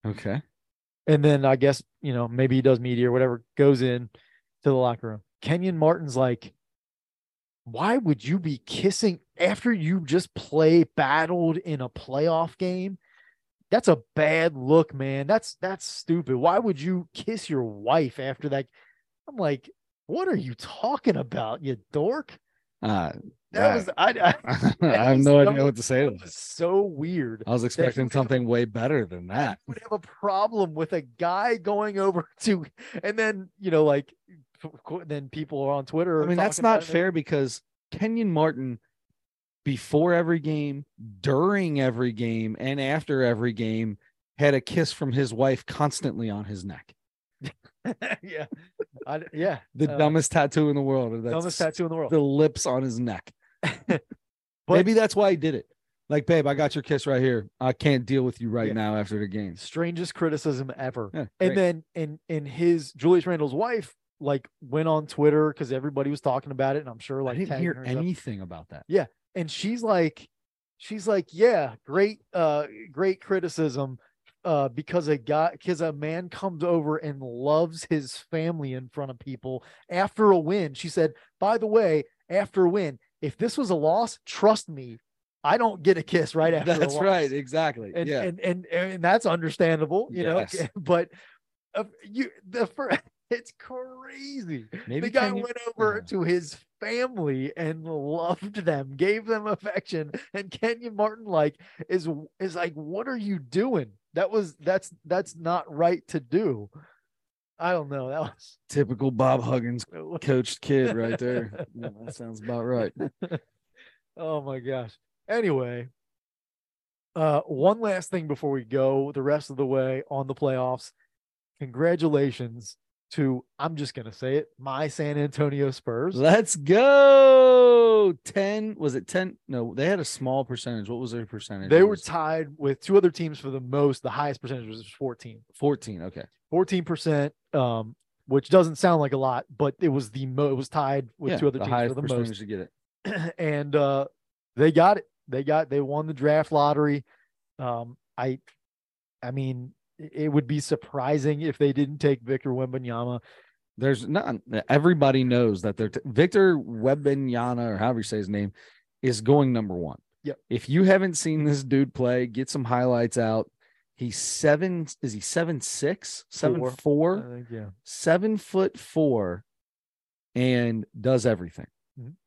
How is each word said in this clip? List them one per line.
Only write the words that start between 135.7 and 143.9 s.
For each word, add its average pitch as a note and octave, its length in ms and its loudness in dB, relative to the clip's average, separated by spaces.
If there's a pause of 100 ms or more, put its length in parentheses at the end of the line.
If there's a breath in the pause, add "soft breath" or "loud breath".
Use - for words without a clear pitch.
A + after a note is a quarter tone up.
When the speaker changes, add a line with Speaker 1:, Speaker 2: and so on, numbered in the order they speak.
Speaker 1:
okay. F2 220 -12 (260)
Speaker 2:
Fourteen F3+ 340 0
percent, D3+ 500 0 (180)
um, A#2 420 -2 (320)
which C3+ 220 2
doesn't E3 280 6
sound E3+ 240 4
like C#3 120 0
a C#3 60 -2
lot, C3 280 -2 (100)
but C#3 240 0
it F3 100 2
was C3 200 -2
the C3+ 160 -8
mo-, C#3 240 0
it C3+ 60 0
was C3 120 -6
tied C#3 400 -2 (100)
with D#3 140 -4
Speaker 1:
Yeah, F3 60 -2
Speaker 2:
two - 100 2
other C3 120 -2
Speaker 1:
the G2+ 60 -2
Speaker 2:
teams A2+ 80 -2
Speaker 1:
highest A#2+ 200 0
Speaker 2:
for B2+ 60 -6
the D3 80 -4
Speaker 1:
percentage A#2+ 200 -2
Speaker 2:
most. G#2 120 -10
Speaker 1:
to G#2+ 60 -12
get G2 140 -6
it. F2 100 -12 (340)
Speaker 2:
<clears throat> E3+ 340 -6
And, D3 380 -4
uh, C#3 300 2 (500)